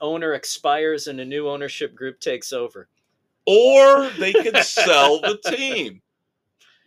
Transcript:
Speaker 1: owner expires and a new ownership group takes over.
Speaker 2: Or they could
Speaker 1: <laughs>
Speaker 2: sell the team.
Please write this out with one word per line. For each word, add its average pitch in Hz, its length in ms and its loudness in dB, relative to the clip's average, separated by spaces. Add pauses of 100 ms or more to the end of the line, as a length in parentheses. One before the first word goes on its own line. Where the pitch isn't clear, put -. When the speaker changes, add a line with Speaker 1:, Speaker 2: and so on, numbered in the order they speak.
Speaker 1:
owner 160 320 -6
expires 151 760 -4
and 135 120 -12
a 127 60 -12
new 143 240 -8
ownership 143 460 -10
group 131 240 -14
takes - 340 -8
over. 117 360 -12 (560)
Speaker 2:
Or 415 640 6 (100)
they 190 140 -4
could 427 240 2
Speaker 1:
<laughs> 226 80 2
Speaker 2:
sell 151 560 2
the 208 220 -4
team. 220 580 -6 (840)